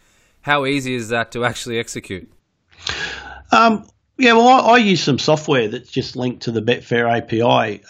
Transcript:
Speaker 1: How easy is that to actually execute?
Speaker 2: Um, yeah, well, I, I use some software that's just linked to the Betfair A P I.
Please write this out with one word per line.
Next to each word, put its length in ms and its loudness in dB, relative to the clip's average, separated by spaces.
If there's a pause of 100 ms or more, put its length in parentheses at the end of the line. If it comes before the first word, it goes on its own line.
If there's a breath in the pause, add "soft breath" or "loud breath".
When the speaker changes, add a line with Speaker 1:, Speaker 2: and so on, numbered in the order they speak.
(420)
Speaker 1:
How 220 0
easy 300 -4
is 140 -8
that 240 -4
to 120 -4
actually 360 -6
execute? 500 -12 (1200 loud breath)
Speaker 2:
Um, 380 2 (280)
yeah, 180 4
well, 120 6
I, 280 6
I 20 6
use 260 2
some 160 0
software 480 0
that's 240 -10
just 240 -6
linked 300 -6
to 80 -6
the 100 -2
Betfair 560 -2
A 40 -6
P 200 -4
I. 480 0